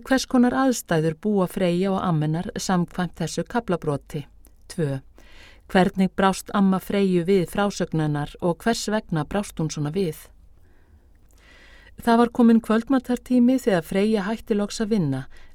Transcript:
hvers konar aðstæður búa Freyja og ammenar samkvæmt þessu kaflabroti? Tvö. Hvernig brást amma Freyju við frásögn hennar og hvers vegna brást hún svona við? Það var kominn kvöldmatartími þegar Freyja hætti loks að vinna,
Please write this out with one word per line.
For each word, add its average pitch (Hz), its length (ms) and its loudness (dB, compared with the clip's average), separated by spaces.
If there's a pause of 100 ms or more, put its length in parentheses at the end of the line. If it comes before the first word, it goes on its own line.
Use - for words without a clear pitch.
hvers 262 240 0
konar 247 240 4
aðstæður 175 640 0
búa 202 320 0
Freyja 185 400 0
og 190 140 -2
ammenar 156 500 0
samkvæmt 180 640 -2
þessu 165 320 -4
kaflabroti? 156 800 -4 (420)
Tvö. 139 300 -4 (680)
Hvernig 185 480 2
brást 190 400 0
amma 190 240 2
Freyju 185 480 0
við 190 240 2
frásögn 190 540 -2
hennar 147 260 -2 (100)
og 170 220 -2
hvers 226 220 -2 (100)
vegna 175 300 -2
brást - 340 -6
hún 160 160 -2
svona 147 160 -4
við? 165 380 -6 (1700)
Það 233 240 2
var 233 80 2
kominn 226 320 6
kvöldmatartími 247 960 2
þegar 190 240 0
Freyja 202 460 0
hætti 226 260 -4
loks 202 260 -4
að 214 140 -2
vinna, 135 300 0 (300)